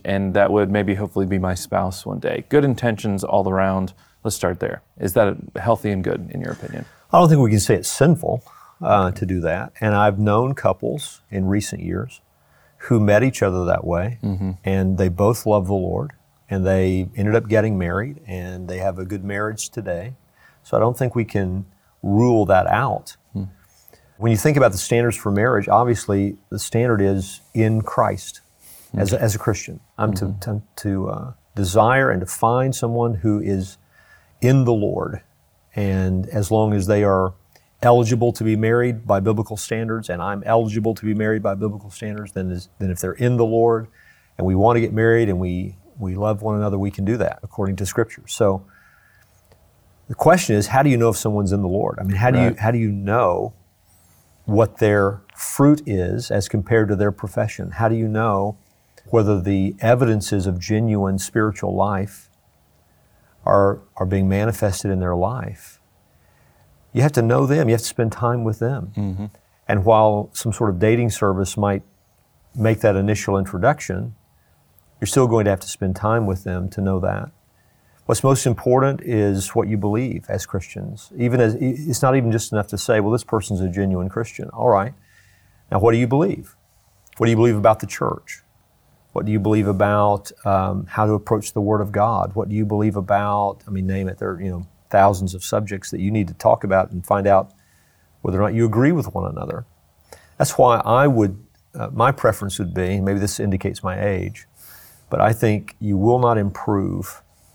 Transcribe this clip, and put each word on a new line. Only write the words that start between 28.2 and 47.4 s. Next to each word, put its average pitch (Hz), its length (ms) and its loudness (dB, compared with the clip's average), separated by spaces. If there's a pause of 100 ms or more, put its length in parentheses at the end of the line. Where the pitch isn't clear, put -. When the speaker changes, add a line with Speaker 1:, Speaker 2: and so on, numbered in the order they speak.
Speaker 2:
as 98 160 0
a, 127 40 2
Speaker 1:
Mm-hmm. - 80 -2
Speaker 2:
as 101 100 0
a 104 60 -6
Christian. 98 400 -6 (180)
I'm 104 160 0
to, 95 120 -4
Speaker 1:
Mm-hmm. 95 140 -6
Speaker 2:
to, 107 220 -6 (140)
to, 98 340 -4
uh, 127 220 -10 (240)
desire 110 560 4
and 92 80 -2
to 90 60 -6
find 127 500 0
someone 117 380 -2
who 104 260 0
is 98 360 -4 (640)
in 135 240 6
the 120 80 4
Lord. 101 500 -2 (520)
And 95 540 -2
as 104 240 -4
long 110 220 4
as 95 120 0
they 104 160 4
are 95 320 2 (460)
eligible 120 520 4
to - 100 -8
be 110 140 0
married 117 500 0
by 98 140 2
biblical 110 360 -2
standards, 113 540 -6
and 87 100 -6
I'm 98 240 -6
eligible 110 500 0
to - 100 -12
be 107 100 -2
married 107 300 -2
by 101 100 -2
biblical 104 360 -6
standards, 107 420 -12
then 92 180 -6
is, 90 180 -10 (120)
then 95 100 -2
if 87 80 -6
they're 92 140 -6
in 123 240 0
the 117 80 4
Lord 113 420 2 (500)
and 95 80 -4
we 92 120 2
want 110 200 4
to 117 40 2
get 92 120 0
married 113 360 4
and 90 100 -2
we, 92 380 -4 (200)
we 95 200 -6
love 104 260 -2
one 107 140 -2
another, 104 200 -2
we 98 140 -2
can 101 140 -6
do 113 140 0
that - 260 -2